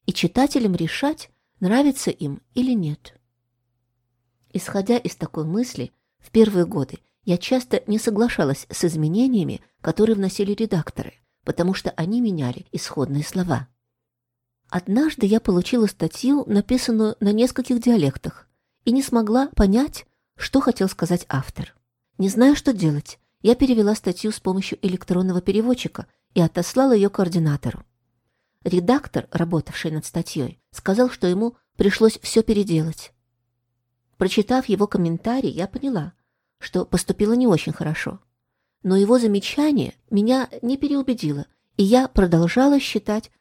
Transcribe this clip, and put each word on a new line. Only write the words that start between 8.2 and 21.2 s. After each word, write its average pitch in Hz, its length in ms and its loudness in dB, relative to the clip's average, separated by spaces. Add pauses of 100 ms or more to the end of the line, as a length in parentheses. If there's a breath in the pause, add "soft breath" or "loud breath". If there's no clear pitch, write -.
с - 160 -6
изменениями, 160 800 0 (180)
которые 220 340 2
вносили 196 380 -2
редакторы, - 600 -4 (300)
потому 175 280 -2
что - 200 -4
они 196 280 -2
меняли 160 500 -2
исходные 139 540 -4
слова. 170 440 -4 (1000)
Однажды 220 560 -2
я 214 160 2
получила 214 460 0
статью, 254 600 -2
написанную 220 720 0
на 202 140 2
нескольких 240 480 0
диалектах, 214 680 0 (380)
и 233 80 0
не 269 100 2
смогла 240 540 0
понять, 220 480 2 (320)
что - 240 -2
хотел 196 300 0
сказать 175 400 -2